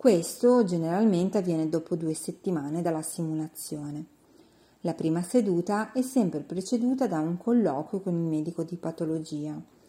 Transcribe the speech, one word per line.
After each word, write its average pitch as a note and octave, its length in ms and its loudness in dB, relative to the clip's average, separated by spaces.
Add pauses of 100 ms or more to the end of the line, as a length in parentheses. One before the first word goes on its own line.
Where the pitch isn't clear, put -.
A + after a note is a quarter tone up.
Questo A#3+ 640 6
generalmente F3+ 760 2
avviene D#3+ 300 0
dopo D#3+ 260 -2
due D#3+ 200 -2
settimane E3 680 -4
dalla D#3+ 200 0
simulazione. D#3 1040 -6 (760)
La E3 140 -2
prima D#3+ 280 0
seduta G3+ 680 0
è C4 100 -2
sempre G3 380 0
preceduta B3 640 0
da F3 140 0
un E3 160 0
colloquio F#3 640 0
con F#3 140 -2
il E3+ 120 0
medico D#3+ 380 -2
di E3 100 -8
patologia, D#3+ 880 -4 (260)